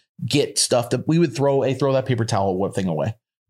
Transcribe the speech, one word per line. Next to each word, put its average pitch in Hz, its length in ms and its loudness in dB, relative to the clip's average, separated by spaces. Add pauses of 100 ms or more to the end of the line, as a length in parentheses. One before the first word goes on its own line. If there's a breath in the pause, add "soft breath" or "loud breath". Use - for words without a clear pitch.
(260 soft breath)
get 135 340 0
stuff 123 320 0
that 127 160 -2
we 160 120 2
would 160 140 2
throw 139 300 2
a, 135 100 0
throw 135 200 0
that 131 120 2
paper 117 200 0
towel 98 320 0
wa-, 95 120 0
thing 95 200 -2
away. 78 260 -2 (340)